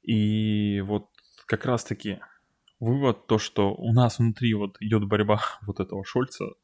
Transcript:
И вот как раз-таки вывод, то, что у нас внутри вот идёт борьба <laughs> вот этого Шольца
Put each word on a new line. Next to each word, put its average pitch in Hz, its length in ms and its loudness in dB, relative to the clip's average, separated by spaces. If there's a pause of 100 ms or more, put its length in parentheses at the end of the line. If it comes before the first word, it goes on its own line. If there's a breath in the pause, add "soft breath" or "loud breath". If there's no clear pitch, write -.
И 107 800 0
вот 104 240 -4 (360)
как - 200 -2
раз-таки 107 540 -4 (600 loud breath)
вывод, 123 480 0
то, 110 120 4
что 101 340 0
у 113 200 -2
нас 120 260 4
внутри 113 340 2
вот 101 280 -4
идёт 107 240 0
борьба 104 360 2 (100)
<laughs> - 160 -14
вот 101 120 -8
этого 98 260 -6
Шольца - 400 -4 (180)